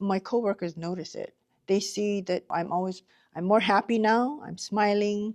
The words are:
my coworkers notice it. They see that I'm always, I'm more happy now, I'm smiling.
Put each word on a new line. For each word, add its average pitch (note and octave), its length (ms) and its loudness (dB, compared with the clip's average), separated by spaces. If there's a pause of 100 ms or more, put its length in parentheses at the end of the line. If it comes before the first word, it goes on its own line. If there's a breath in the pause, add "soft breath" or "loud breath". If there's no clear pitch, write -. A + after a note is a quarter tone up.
my G3 200 0
coworkers G3+ 560 -2
notice E3+ 380 -6
it. - 200 -8 (340)
They G3 120 4
see G3+ 420 -2
that F#3 280 -2
I'm E3+ 220 -2
always, F#3 300 -4 (340 soft breath)
I'm E3 100 -4
more G#3 140 6
happy G3+ 380 2
now, A#3+ 480 2
I'm F3 120 -12
smiling. G#3 760 0